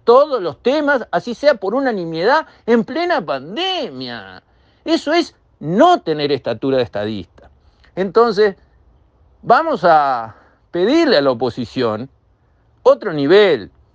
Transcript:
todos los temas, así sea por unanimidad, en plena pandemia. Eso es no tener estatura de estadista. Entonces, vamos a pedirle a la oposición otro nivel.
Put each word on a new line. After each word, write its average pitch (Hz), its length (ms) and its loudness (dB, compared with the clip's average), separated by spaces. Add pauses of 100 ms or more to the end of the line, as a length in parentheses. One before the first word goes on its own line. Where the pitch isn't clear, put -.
todos 262 360 4
los 165 220 -8
temas, 285 480 0
así 208 240 -4
sea 277 220 2
por 202 180 -6
unanimidad, 220 720 -2 (200)
en 226 180 2
plena 320 360 -4
pandemia. 139 1200 -8 (400)
Eso - 280 -2
es 339 220 -2 (240)
no 254 440 2
tener 151 280 -4
estatura 131 460 -2
de 123 80 2
estadista. 104 640 -10 (460)
Entonces, 202 580 2 (880)
vamos 269 400 0
a 139 540 2 (340)
pedirle 240 460 2
a 147 40 4
la 135 120 2
oposición 120 760 -4 (760)
otro 233 280 2
nivel. 147 600 2 (220)